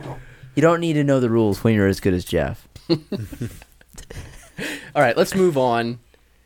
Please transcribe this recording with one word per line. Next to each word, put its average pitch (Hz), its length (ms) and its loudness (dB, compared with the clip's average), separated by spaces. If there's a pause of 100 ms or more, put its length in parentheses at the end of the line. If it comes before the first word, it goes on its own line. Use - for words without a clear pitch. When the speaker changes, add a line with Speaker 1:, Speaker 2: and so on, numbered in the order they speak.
(560)
Speaker 1:
You 139 60 0
don't 165 180 4
need 165 140 -2
to 147 100 2
know 139 160 2
the 120 100 2
rules 110 340 2
when 113 120 4
you're 101 120 4
as 95 120 0
good 98 140 0
as 90 120 -4
Jeff. 80 420 -4 (100)
<laughs> - 120 -10 (2000)
Speaker 2:
All 147 60 4
right, 120 160 2
let's 190 180 2
move 180 220 2
on. 120 420 0 (460)